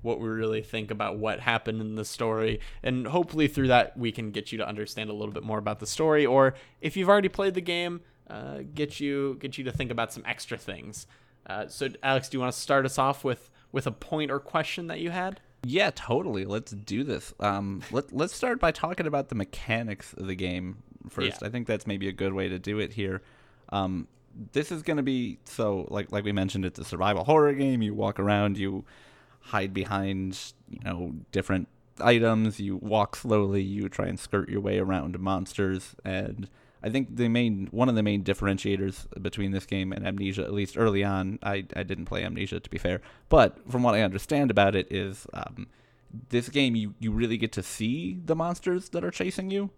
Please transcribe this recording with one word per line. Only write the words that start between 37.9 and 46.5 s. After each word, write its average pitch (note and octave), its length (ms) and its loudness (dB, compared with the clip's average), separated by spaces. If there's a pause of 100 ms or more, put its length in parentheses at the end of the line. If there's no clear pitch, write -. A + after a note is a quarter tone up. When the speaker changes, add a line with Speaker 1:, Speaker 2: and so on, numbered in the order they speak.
Speaker 2:
of A#2 40 2
the A2 80 4
main G2+ 220 2
differentiators G2 840 0 (140)
between G2 320 -2
this F#2+ 140 -2
game F#2+ 260 -2
and G2+ 140 -4
Amnesia, G2 360 -2
at - 120 -4
least G2+ 240 -2
early G2+ 260 6
on, F#2+ 380 0
I, G2+ 240 -2 (100)
I F#2 60 -2
didn't F#2 240 -4
play F#2 180 -2
Amnesia, F#2 360 -4
to - 100 -16
be - 80 -6
fair, F2+ 240 0 (260)
but C3 300 8 (120)
from B2 120 2
what A#2+ 120 6
I G#2+ 80 6
understand A#2 480 2
about G2+ 240 8
it F#2 160 2
is, G2 440 -4
um, - 320 -10 (640)
this A#2+ 180 0
game, C3 280 4